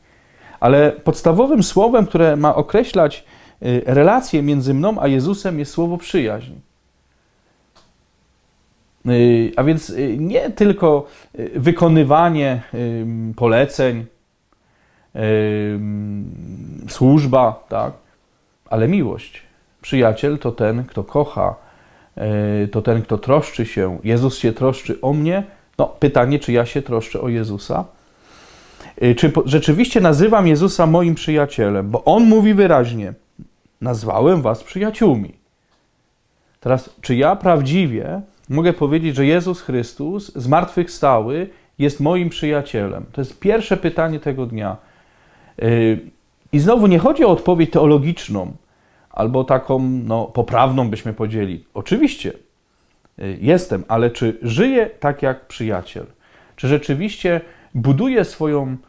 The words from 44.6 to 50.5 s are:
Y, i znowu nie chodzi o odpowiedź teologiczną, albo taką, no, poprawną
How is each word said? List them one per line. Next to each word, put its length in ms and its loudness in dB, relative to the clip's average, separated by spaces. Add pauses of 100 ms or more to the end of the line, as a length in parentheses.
Y, 380 2 (520)
i 80 2
znowu 280 4
nie 120 6
chodzi 260 2
o 40 6
odpowiedź 420 2
teologiczną, 800 2 (580)
albo 340 -2
taką, 360 0 (240)
no, 220 -4
poprawną 640 0